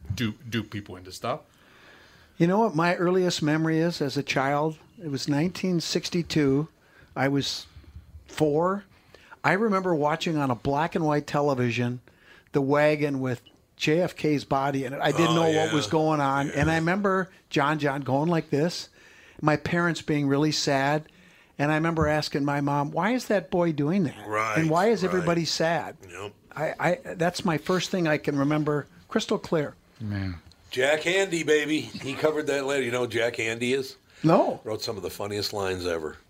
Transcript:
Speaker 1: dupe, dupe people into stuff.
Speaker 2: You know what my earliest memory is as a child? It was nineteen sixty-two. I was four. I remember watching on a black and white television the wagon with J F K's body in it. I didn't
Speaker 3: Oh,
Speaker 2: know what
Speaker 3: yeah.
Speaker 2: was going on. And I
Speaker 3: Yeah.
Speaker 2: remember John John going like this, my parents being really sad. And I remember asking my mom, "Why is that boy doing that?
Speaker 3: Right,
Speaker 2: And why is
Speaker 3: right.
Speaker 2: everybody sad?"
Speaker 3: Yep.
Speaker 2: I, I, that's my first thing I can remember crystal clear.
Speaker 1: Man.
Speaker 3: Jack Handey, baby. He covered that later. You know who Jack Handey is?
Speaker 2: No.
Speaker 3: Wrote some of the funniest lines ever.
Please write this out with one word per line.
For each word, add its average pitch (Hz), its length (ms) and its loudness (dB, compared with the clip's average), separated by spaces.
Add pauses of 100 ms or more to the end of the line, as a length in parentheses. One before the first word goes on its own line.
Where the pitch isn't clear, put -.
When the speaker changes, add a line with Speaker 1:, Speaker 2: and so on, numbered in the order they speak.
(140)
Speaker 1:
dupe, 110 220 -4 (140)
dupe 110 200 -4
people 95 260 -12
into 92 160 -18
stuff. - 280 -6 (960)
Speaker 2:
You 170 100 4
know 185 120 4
what 220 160 2
my 170 220 4
earliest 180 460 2
memory 160 360 2
is 165 240 0
as 143 160 -2
a 139 40 -2
child? 147 540 0 (260)
It 160 80 -8
was 135 160 -4
nineteen 170 540 0
sixty-two. 156 880 0 (480)
I 131 120 2
was 139 360 -2 (640)
four. 165 580 0 (580)
I 147 100 4
remember 190 420 2
watching 156 420 0
on 143 140 2
a 120 40 2
black 143 400 -2
and 170 100 0
white 147 220 0
television 123 760 0 (520)
the 143 100 2
wagon 147 580 2
with 127 200 -2 (360)
J 156 240 2
F 175 160 -2
K's 147 280 0
body 135 400 0
in 123 80 -6
it. 139 100 -8
I 151 100 2
didn't 160 160 4
Speaker 3:
Oh, 160 80 2
Speaker 2:
know 165 80 4
what 160 80 4
Speaker 3:
yeah. 156 220 2
Speaker 2:
was 147 120 0
going 156 340 2
on. 139 300 0
And 147 200 2
I 160 40 2
Speaker 3:
Yeah. 165 60 2
Speaker 2:
remember 190 500 0 (200)
John 151 280 2
John 139 240 -2
going 135 260 0
like 165 220 0
this, 151 380 -2 (520)
my 151 160 2
parents 170 460 0
being 147 260 0
really 143 240 2
sad. 143 520 0 (520)
And 143 140 0
I 156 60 2
remember 160 320 2
asking 151 360 0
my 143 160 0
mom, 143 300 0
"Why 170 220 -2
is 254 140 -4
that 196 240 0
boy 175 200 2
doing 156 340 0
that? 104 220 -6
Speaker 3:
Right, 107 320 0
Speaker 2:
And 160 100 2
why 175 200 4
is 196 160 2
Speaker 3:
right. 180 40 0
Speaker 2:
everybody 170 360 0
sad?" 151 520 -2 (140)
Speaker 3:
Yep. 98 220 -12 (240)
Speaker 2:
I, 156 240 -4
I, 175 180 0 (160)
that's 175 300 -2
my 160 140 0
first 175 320 -2
thing 170 180 0
I 151 100 2
can 147 180 -2
remember 147 500 0 (220)
crystal 220 300 -2
clear. 156 360 -2 (260)
Speaker 1:
Man. 98 360 -4 (360)
Speaker 3:
Jack 143 300 2
Handey, 170 440 0
baby. 151 360 2
He 123 320 -8
covered 151 340 0
that 139 180 0
later. 139 160 0
You 120 80 -2
know 123 120 0
who 123 60 0
Jack 117 280 -2
Handey 117 400 -2
is? 135 200 -6 (280)
Speaker 2:
No. 240 400 4
Speaker 3:
Wrote 107 180 -6
some 110 140 -6
of 92 80 -10
the 87 60 -6
funniest 104 420 -6
lines 95 340 -2
ever. 80 300 -4 (140)